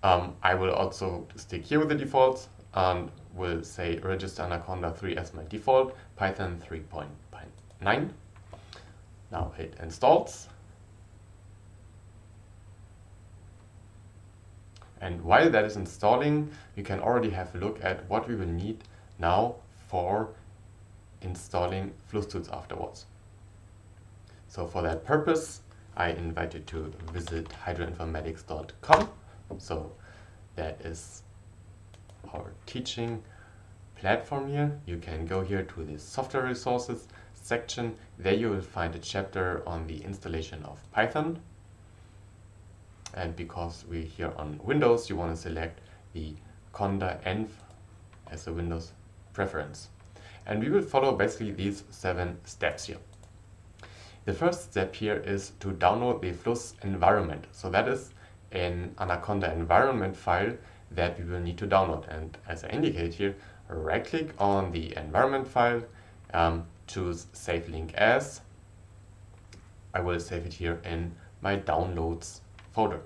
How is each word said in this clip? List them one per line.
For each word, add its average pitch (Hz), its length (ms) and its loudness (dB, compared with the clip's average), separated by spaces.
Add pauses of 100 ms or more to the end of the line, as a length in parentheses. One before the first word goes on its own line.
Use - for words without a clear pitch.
Um, 90 380 4
I 92 140 6
will 92 160 2
also 92 640 0
stick - 300 -8
here 147 160 4
with 156 80 2
the 147 80 2
defaults 131 520 4 (260)
and 90 360 2 (240)
will 87 300 -2
say 82 340 -4
register 92 440 -4
Anaconda 87 500 -4
three 92 240 -4
as 82 180 -8
my 80 140 -10
default, 131 480 4 (180)
Python 95 500 -2
three 80 160 -8
point 76 280 -8 (720)
nine. 104 320 2 (1200)
Now 82 260 -2
it - 240 -8
installs. - 640 4 (4000)
And 87 220 -4
while 123 280 10
that 107 140 6
is 107 120 -2
installing, 139 760 4 (240)
you 101 80 -6
can 95 160 -2
already 110 300 4
have 92 260 -6
a - 20 -6
look - 240 -4
at 92 260 -2
what 110 200 0
we 117 80 -2
will 92 100 -2
need 92 380 -4 (340)
now 95 380 4 (320)
for 98 400 0 (960)
installing 92 720 -2 (120)
Fluss 104 200 -2
Tools 85 240 -6
afterwards. - 560 -8 (1400)
So 87 220 -6
for - 140 -2
that 82 220 0
purpose, 156 580 2 (340)
I 87 140 2
invite 85 440 -4
you 82 60 -10
to 76 320 -8 (200)
visit 82 360 -6
hydroinformatics 82 1000 -6
dot 78 260 -8 (100)
com. - 260 6 (500)
So 76 340 -6 (640)
that 80 240 -6
is - 420 -12 (1120)
our 87 160 -10 (160)
teaching 117 560 -4 (720)
platform 135 540 0
here. 147 280 2 (100)
You 87 100 -4
can 82 280 -6
go 95 180 0
here 95 200 0
to - 220 -8
the 76 160 -10
software 131 420 -4
resources 123 640 -2 (260)
section. 117 600 -4 (240)
There 95 160 4
you 110 160 4
will 95 100 2
find 85 360 -4
a - 20 -8
chapter 92 680 -2
on 82 220 -4
the 78 160 -8
installation 80 640 -6
of 73 160 -14 (100)
Python. 156 480 2 (1800)
And 85 220 -4
because 85 520 -8
we're 82 140 -4
here 80 340 -6
on 76 280 -6
Windows, 120 440 6
you 98 60 -4
want 85 220 -2
to - 40 -10
select 82 400 -6 (320)
the 78 220 -8 (400)
Conda 98 480 0
Env 107 280 -2 (760)
as 80 200 -10
a 80 40 -4
Windows 85 380 -4 (420)
preference. 76 580 -4 (540)
And 107 160 0
we 135 100 2
will 190 120 6
follow 135 320 6
basically 101 380 2
these 101 380 -2
seven 87 540 -2
steps - 420 -4
here. - 120 -10 (1300)
The 98 100 0
first - 380 0
step 95 240 0
here 104 280 0
is 98 360 -4
to 98 80 -6
download 104 520 4
the 90 120 -2
Fluss - 500 -2
environment. 87 680 4
So - 180 -6
that 98 160 4
is - 240 -2 (420)
an 90 480 -2
Anaconda 90 520 0
environment 95 640 4
file 98 400 2 (360)
that 87 260 0
we 87 60 -6
will 87 160 -4
need 85 180 -2
to 104 80 -4
download. 90 420 4
And 78 300 -8 (100)
as 82 140 -6
I 85 60 -10
indicate 85 440 0
here, 98 220 0 (340)
right 80 360 0
click 156 340 -2
on 98 320 4
the 82 260 -4
environment 123 520 2
file, 120 340 4 (500)
um, 85 320 4 (220)
choose 87 460 -4
Save 85 360 -4
Link 80 260 -6
As. 123 460 4 (1500)
I 92 80 0
will 87 200 0
save 85 260 -6
it 80 60 -8
here 85 320 -2
in 85 320 -4 (260)
my 98 140 2
downloads 85 840 -2 (320)
folder. - 360 2